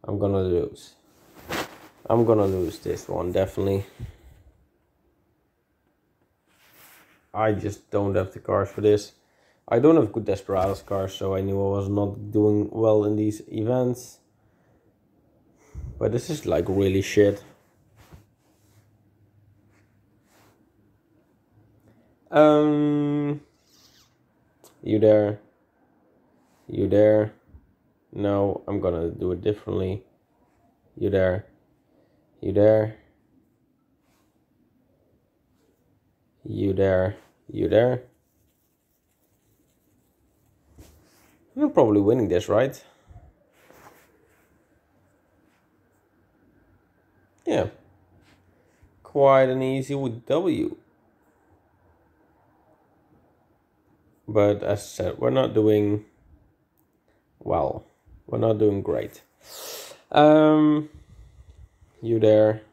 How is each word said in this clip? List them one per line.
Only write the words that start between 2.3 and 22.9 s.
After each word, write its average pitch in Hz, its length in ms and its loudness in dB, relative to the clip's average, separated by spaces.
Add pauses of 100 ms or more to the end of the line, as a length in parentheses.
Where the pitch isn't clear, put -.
lose 92 340 -4
this - 280 -8
one, 90 240 -6
definitely. 98 540 -2 (3500)
I 107 200 0
just 101 360 -8
don't 101 260 -2
have 95 180 -2
the - 60 -16
cards 98 320 -2
for - 100 -10
this. 104 320 0 (540)
I 120 120 0
don't 156 160 6
have 120 160 2
good 110 140 -6
Desperados 95 560 -4
cards, 95 320 -6
so 95 220 -6
I 95 60 -4
knew 98 160 -4
I 98 200 -2
was 98 100 -4
not 101 440 -4
doing 104 380 2
well 107 360 2
in 104 100 -2
these 107 320 -4
events. 123 720 -6 (1800)
But 107 140 -2
this 117 180 -8
is, 151 160 -8
like, 85 220 -2
really 95 340 0
shit. 101 400 2 (4000)
Um, 147 1080 2 (1400)